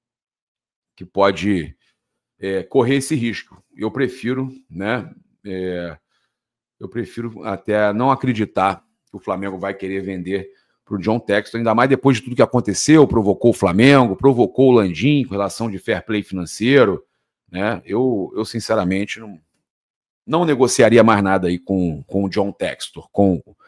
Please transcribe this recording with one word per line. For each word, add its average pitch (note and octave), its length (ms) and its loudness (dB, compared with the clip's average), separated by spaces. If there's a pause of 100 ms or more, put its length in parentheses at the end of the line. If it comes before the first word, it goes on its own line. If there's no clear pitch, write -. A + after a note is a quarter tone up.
(960)
que F#2 80 -20
pode, F#2 720 -2 (640)
é, F#2+ 240 -6
correr C3 340 0
esse C3+ 180 -4
risco. A#2 480 -8 (120)
Eu G#2+ 160 -6
prefiro, B2+ 600 -6 (180)
né, G2 420 -8 (340)
é, F2+ 520 -8 (840)
eu - 100 -14
prefiro A#2 560 -10
até G#2 480 -2
não A#2+ 180 0
acreditar G#2+ 760 -2 (260)
que - 60 -18
o F#2+ 40 -18
Flamengo F#2+ 380 -8
vai G2 160 -6
querer F#2+ 280 -8
vender F#2+ 480 -8 (340)
pro G#2 140 -6
John A2 200 0
Textor, G#2 400 -4
ainda A2+ 160 0
mais B2 140 4
depois C3+ 280 2
de G#2+ 60 -8
tudo A#2+ 140 -10
que C3 60 4
aconteceu, B2 640 4
provocou G#2+ 440 2
o G#2+ 40 2
Flamengo, A2 640 4
provocou C3 540 4
o - 20 6
Landim A2+ 520 2
com - 60 -10
relação G2+ 400 -6
de G2 80 -10
fair G2 260 -4
play G#2 180 -4
financeiro, G#2 800 0 (480)
né? F#2+ 340 -6
Eu, G#2+ 500 -4
eu G#2+ 100 -6
sinceramente G#2 760 -4
não, G#2 180 -20 (880)
não E3 180 0
negociaria A#2 600 4
mais A2 180 4
nada F#2+ 260 0
aí F2+ 100 -2
com, F2 460 -4
com G2 200 -4
o G2 40 -4
John G2+ 220 -4
Textor, - 640 -10
com F#2+ 300 0 (260)